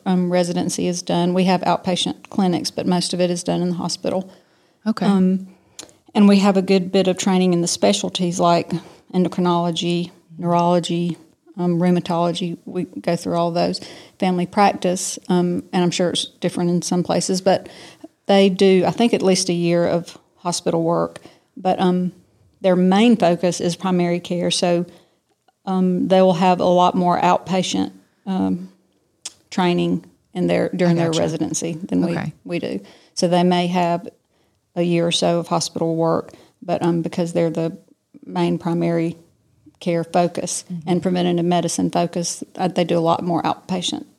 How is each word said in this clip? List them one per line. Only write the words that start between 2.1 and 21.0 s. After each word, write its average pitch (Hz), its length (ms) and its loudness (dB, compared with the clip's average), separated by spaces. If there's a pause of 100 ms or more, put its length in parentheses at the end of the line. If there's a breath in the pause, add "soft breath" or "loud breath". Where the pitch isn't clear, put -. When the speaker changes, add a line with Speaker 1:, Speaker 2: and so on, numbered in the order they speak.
Speaker 1:
clinics, 180 400 0
but - 160 -6
most 180 260 0
of 175 80 -2
it 180 100 2
is 175 120 -4
done 170 180 -2
in 180 100 0
the 175 40 -2
hospital. 180 560 -4 (560 soft breath)
Speaker 2:
Okay. 214 180 -2
Speaker 1:
Um, 185 440 2 (680 loud breath)
and 208 120 6
we 202 120 8
have 196 180 4
a 190 60 2
good 185 280 0
bit 190 160 2
of 180 120 0
training 185 340 2
in 170 80 2
the 170 80 0
specialties 180 720 -2
like 170 320 2 (400 loud breath)
endocrinology, 175 960 0 (280)
neurology, 175 800 0 (400)
um, 175 200 0
rheumatology. 175 880 0
We - 200 -6
go 180 300 -4
through 170 220 -4
all 170 140 0
those. 170 280 -2 (400 loud breath)
Family 180 280 0
practice, 190 720 0 (100)
um, 180 440 0
and 180 120 0
I'm 175 60 0
sure 175 200 0
it's - 140 -4 (160)
different 175 300 -2
in 175 120 0
some 180 200 0
places, 180 400 -2
but - 260 2 (560 loud breath)
they 196 240 6
do, 190 380 4
I - 40 0
think, 226 220 2
at 190 100 0
least 185 280 2
a - 20 0
year 170 340 2
of - 300 -2 (200)
hospital 175 460 -2
work. 165 380 -2 (360 loud breath)